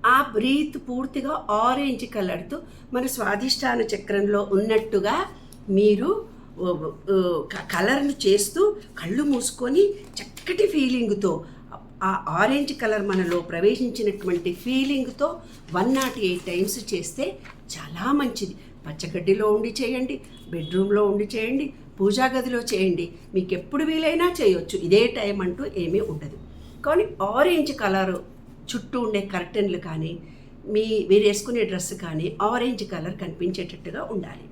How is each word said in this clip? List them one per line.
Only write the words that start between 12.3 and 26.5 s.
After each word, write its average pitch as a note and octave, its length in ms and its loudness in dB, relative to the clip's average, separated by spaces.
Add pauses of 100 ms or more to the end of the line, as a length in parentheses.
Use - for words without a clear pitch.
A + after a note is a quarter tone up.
ఆరెంజ్ C#4 320 2 (100)
కలర్ G#3+ 300 0
మనలో F3 260 2 (140)
ప్రవేశించినటువంటి G3 1000 0 (120)
ఫీలింగ్తో C4 640 0 (480)
వన్ A#3 220 4
నాట్ C4 200 -2 (100)
ఎయిట్ F3+ 220 -2
టైమ్స్ G#3 280 -2 (160)
చేస్తే A3 320 -4 (500)
చాలా F3+ 300 -8 (160)
మంచిది. G#3+ 340 -4 (280)
పచ్చగడ్డిలో F3 680 0
ఉండి A3+ 240 0
చేయండి, B3+ 360 -2 (380)
బెడ్‌రూమ్‌లో F#3+ 580 2
ఉండి G#3 220 0
చేయండి, B3 320 0 (320)
పూజా G#3 380 4
గదిలో B3 260 0 (100)
చేయండి, F#3 340 2 (300)
మీకు F#3 240 0
ఎప్పుడు C#4+ 300 -2
వీలైనా D#4+ 380 2 (120)
చేయొచ్చు. F#3+ 380 2 (100)
ఇదే F#3+ 140 8 (160)
టైమ్ G3+ 300 -2
అంటూ F3+ 180 -4 (180)
ఏమీ F3 180 0 (120)
ఉండదు. D3 260 -10 (480)